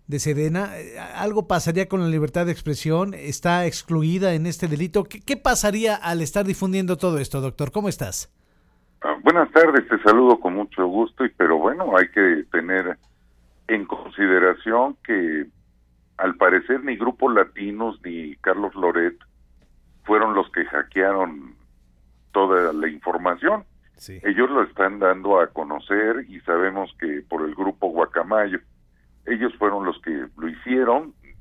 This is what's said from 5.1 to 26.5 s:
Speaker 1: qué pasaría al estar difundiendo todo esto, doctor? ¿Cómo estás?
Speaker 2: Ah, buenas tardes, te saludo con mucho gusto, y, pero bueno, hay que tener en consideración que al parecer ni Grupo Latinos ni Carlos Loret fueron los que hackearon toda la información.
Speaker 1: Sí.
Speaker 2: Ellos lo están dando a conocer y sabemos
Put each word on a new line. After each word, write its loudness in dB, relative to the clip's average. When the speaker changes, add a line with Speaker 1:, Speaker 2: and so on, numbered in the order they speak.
Speaker 1:
qué -4
pasaría 2
al -2
estar -2
difundiendo -2
todo 0
esto, -4
doctor? -6
¿Cómo -2
estás? -8
Speaker 2:
Ah, -4
buenas 4
tardes, 6
te 2
saludo 8
con -4
mucho -2
gusto, -2
y, 0
pero 2
bueno, 0
hay 6
que 4
tener -2
en -2
consideración 0
que -2
al -2
parecer 2
ni -4
Grupo -2
Latinos -2
ni -10
Carlos -2
Loret 0
fueron 2
los 0
que -2
hackearon -2
toda 2
la -4
información. -2
Speaker 1:
Sí. -20
Speaker 2:
Ellos 0
lo 2
están -2
dando 2
a 2
conocer -4
y -18
sabemos -2